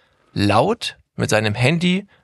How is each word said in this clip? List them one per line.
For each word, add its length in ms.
laut 640
mit 140
seinem 240
Handy 520